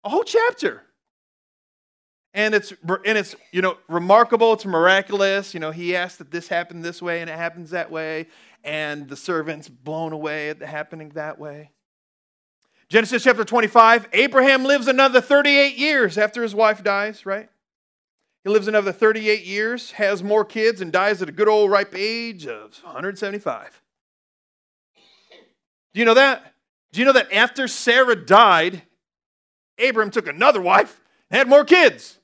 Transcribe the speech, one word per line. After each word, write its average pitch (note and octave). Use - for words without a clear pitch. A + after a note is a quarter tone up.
A G3+
whole F#4
chapter. -
And G#3+
it's, G3+
and A3
it's, G3
you F3+
know, F3+
remarkable, A3
it's G#3+
miraculous. G3
You E3+
know, D#3
he F3
asked F3+
that C#3+
this E3
happen F3
this E3+
way E3+
and E3
it D#3+
happens E3+
that F3
way. D#3+
And D3
the C3+
servant's D#3+
blown D3+
away D3+
at D3+
the D3+
happening D#3
that D3+
way. D3
Genesis A3+
chapter A3+
twenty-five, A3+
Abraham C4
lives C4+
another C4
thirty-eight C#4
years B3+
after G#3+
his G#3+
wife G#3+
dies, G#3
right? G#3
He F#3+
lives G#3
another G#3
thirty-eight G#3+
years, A3
has G3+
more G#3
kids, A3
and E3+
dies F#3+
at E3
a -
good G3+
old G#3
ripe G3+
age A3
of G#2+
a -
hundred F3
seventy-five. G3
Do F#3+
you A#3
know A3+
that? C4
Do E3+
you B3
know C4+
that A#3
after B3
Sarah B3
died, F3+
Abram A3
took F3
another G3
wife F#3+
and G#3+
had C4
more C#4+
kids? E4